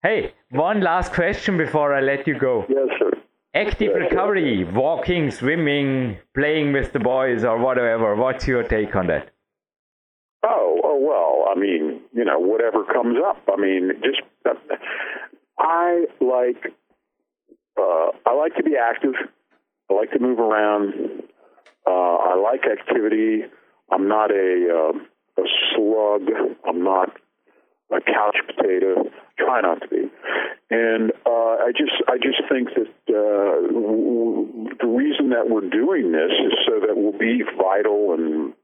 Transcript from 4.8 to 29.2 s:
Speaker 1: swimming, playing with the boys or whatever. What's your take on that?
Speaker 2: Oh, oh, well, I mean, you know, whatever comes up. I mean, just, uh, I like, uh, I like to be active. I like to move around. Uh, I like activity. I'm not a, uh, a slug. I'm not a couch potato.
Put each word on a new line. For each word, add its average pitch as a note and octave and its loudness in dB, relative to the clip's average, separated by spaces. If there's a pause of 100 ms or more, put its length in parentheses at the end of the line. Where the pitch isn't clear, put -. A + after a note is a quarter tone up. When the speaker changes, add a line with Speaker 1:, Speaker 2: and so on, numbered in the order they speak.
Speaker 1:
swimming, C#3 -2 (180)
playing D3 0
with C3 -2
the C3+ 0
boys B2 2
or A#2 2
whatever. A#2 2
What's B2+ 0
your B2 0
take G#2+ -2
on F#2 0
that? D2+ -2 (1120)
Speaker 2:
Oh, A2 2
oh, D3+ 2
well, F#2 2
I F#2 0
mean, E2+ -2 (120)
you A#2 0
know, D2+ 2
whatever A2 0
comes A#2 0
up. G3+ -2 (140)
I G2 -2
mean, F#2 0 (120)
just, - -2 (260)
uh, - 0 (1040)
I F3 2 (160)
like, B2+ 0 (1040)
uh, F2 2 (160)
I - 4
like D3+ 0
to - -2
be D3+ 2
active. A#2 0 (760)
I G2 2
like G#2 0
to - 2
move B2 0
around. G#2 0 (640)
Uh, F2+ 2 (160)
I F2+ 2
like G#2+ 2
activity. A2 0 (480)
I'm F#2+ 2
not G#2+ 2
a, F2 2
uh, - -8
a F2+ 0 (300)
slug. G#2 0 (380)
I'm F2 -2
not F#2+ 2 (840)
a - 0
couch G#2 0 (100)
potato. F#2 0 (340)